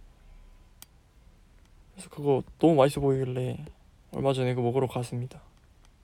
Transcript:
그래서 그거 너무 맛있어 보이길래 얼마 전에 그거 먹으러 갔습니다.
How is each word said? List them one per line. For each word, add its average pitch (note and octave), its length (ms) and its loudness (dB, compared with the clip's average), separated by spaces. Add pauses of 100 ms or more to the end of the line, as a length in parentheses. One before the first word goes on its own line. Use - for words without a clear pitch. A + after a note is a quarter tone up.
(1900)
그래서 - 160 -20
그거 C#3+ 320 0 (160)
너무 E3 160 6
맛있어 C#3+ 260 4
보이길래 C3 640 -2 (480)
얼마 C3+ 220 -2
전에 B2+ 220 -2
그거 B2 100 -2
먹으러 B2+ 220 0
갔습니다. B2 520 -8 (640)